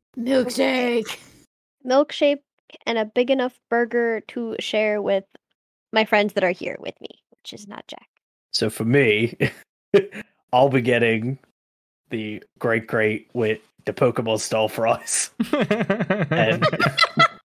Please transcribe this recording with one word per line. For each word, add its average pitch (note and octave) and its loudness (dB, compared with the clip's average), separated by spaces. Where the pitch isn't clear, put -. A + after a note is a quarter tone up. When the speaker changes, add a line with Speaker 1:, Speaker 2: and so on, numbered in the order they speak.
Speaker 1:
Mm-hmm. A#3+ -6
Speaker 2:
Milkshake. B3 0
Speaker 3:
Milkshake C#4+ 2
and A#3 -2
a A3 0
big A#3+ 0
enough C4 -2
burger A#3 0
to A3+ -8
share G#3+ -2
with G3 0
my A3 4
friends G#3 4
that F#3+ 0
are F3+ 2
here - -8
with - -12
me, - -16
which - -20
is G#3 -18
not - -16
Jack. - -20
Speaker 1:
So A2 0
for A2 -6
me, A#2 4
<laughs> - -2
I'll C3 6
be B2+ 2
getting A#2 2
the G#2+ -8
Great A2+ -2
Great G#2+ -2
with A2 0
the - -4
Pokemon A2+ 0
style A2 -2
fries. - -2
Speaker 4:
<laughs> G#3 -2
Speaker 1:
And, - 0